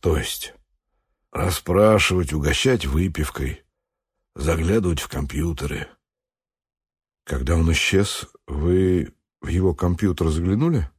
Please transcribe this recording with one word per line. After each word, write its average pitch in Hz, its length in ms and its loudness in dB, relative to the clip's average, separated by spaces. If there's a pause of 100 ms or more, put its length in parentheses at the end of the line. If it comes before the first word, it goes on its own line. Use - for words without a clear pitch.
То 78 180 2
есть - 340 -8 (800)
расспрашивать, 92 1000 2
угощать 78 540 0
выпивкой, 73 760 -2 (720)
заглядывать 82 680 0
в - 80 -10
компьютеры". 71 800 -6 (1400)
"Когда 69 320 -2
он 82 160 4
исчез, - 540 0 (200)
вы 90 680 0 (260)
в - 80 -10
его 90 260 2
компьютер 87 540 0
заглянули?" 92 720 0